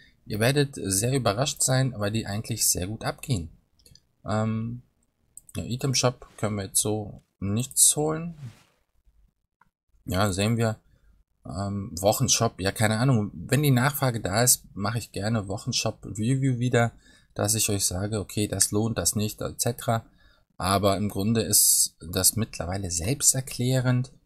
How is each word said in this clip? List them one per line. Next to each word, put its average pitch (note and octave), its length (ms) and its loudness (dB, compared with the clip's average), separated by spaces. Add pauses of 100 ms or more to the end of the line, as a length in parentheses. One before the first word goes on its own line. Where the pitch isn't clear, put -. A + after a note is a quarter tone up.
(260)
Ihr G#2 140 -6
werdet C#3 360 2
sehr G2+ 380 0
überrascht A#2 480 0
sein, C3 360 2
weil G#2 140 -2
die A2 140 -2
eigentlich A2 420 -2
sehr F2+ 200 0
gut A2 160 -8
abgehen. A#2 480 -4 (760)
Ähm, A2 540 -2 (720)
ja, F2+ 100 -6
Item B2+ 280 -2
Shop - 340 0 (100)
können G#2 180 -2
wir G2 100 -4
jetzt - 160 -2
so G#2+ 400 -4 (180)
nichts G#2 560 2
holen. D#3+ 380 -2 (1700)
Ja, G2 280 0
sehen G#2 240 0
wir. A2+ 220 0 (680)
Ähm, G2 540 -6
Wochenshop, - 600 2
ja, F#2+ 120 0
keine A2 280 2
Ahnung. A#2 340 2
Wenn B2+ 300 0
die C#3+ 80 4
Nachfrage B2+ 480 2
da G#2 240 0
ist, - 200 4 (100)
mache G2+ 240 -4
ich - 140 -8
gerne G#2 360 -2
Wochenshop-Review A#2 1120 -2
wieder, A#2+ 320 2 (420)
dass G#2+ 220 0
ich A2 140 0
euch G2 160 0
sage, G#2 340 -2
okay, G#2 280 -2
das - 240 0
lohnt, A2 260 0
das F2+ 180 0
nicht, G#2 260 -2
et - 180 -6
cetera. A#2 460 -2 (520)
Aber G2 400 2
im G2+ 120 -2
Grunde G#2+ 320 0
ist - 600 4
das F2+ 340 0
mittlerweile F#2+ 560 -4
selbsterklärend. B2+ 1200 0 (140)